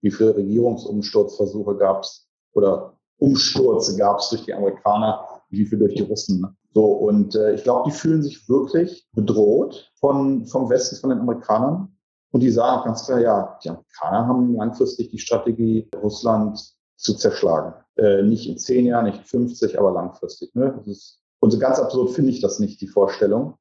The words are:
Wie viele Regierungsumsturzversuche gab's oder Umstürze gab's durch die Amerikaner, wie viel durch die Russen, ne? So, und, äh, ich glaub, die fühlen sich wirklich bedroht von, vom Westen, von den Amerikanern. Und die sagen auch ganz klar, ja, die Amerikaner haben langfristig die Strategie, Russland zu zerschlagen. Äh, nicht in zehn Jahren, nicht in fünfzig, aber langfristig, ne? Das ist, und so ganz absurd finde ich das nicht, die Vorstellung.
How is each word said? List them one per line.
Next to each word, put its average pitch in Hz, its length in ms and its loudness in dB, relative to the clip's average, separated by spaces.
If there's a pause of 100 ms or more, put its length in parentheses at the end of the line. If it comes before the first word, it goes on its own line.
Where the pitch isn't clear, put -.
Wie 101 100 0
viele 110 220 4
Regierungsumsturzversuche 104 1400 -2
gab's 98 540 -2 (240)
oder 98 400 0 (260)
Umstürze 127 800 2
gab's - 320 0
durch 113 160 -6
die - 80 -8
Amerikaner, 104 720 -2 (220)
wie 101 160 0
viel 104 140 -2
durch 104 160 2
die 101 80 -2
Russen, 98 360 -4
ne? 95 160 -6 (180)
So, 107 120 6
und, 104 500 2
äh, 107 200 2
ich - 80 -10
glaub, 127 200 2
die 147 80 0
fühlen 160 320 0
sich - 240 -10
wirklich 156 640 0
bedroht 107 880 0
von, 139 460 0
vom 131 240 -4
Westen, 123 260 0
von 135 140 -4
den 120 100 0
Amerikanern. 123 680 -2 (460)
Und 120 60 4
die 127 80 4
sagen 113 300 2
auch - 60 -8
ganz 113 200 -6
klar, 127 140 0
ja, 104 440 0
die 80 60 -10
Amerikaner 92 560 -4
haben 123 300 2
langfristig 113 560 -4
die 110 80 -12
Strategie, 113 680 0 (140)
Russland 107 580 -2 (380)
zu - 160 -2
zerschlagen. 87 600 0 (200)
Äh, 101 280 4
nicht 110 260 0
in - 80 -8
zehn 123 300 0
Jahren, 120 180 2
nicht 98 140 -4
in - 60 -20
fünfzig, 120 520 -2
aber 98 140 2
langfristig, - 640 -8
ne? 135 200 0
Das 104 120 -14
ist, - 320 -16 (220)
und 107 100 6
so 113 80 0
ganz 131 180 2
absurd 123 320 0
finde 131 220 2
ich - 100 -4
das - 160 -2
nicht, - 240 -4
die 98 60 -12
Vorstellung. 104 720 0